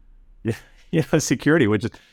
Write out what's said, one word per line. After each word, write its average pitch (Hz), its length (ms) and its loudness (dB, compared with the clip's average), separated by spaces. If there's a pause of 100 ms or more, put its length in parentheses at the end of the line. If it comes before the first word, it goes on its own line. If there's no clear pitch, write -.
(180)
<laughs> - 260 -20
you - 680 -6
know, 160 80 2
security, 143 480 2
which 104 180 -2
is, 107 60 -6 (220)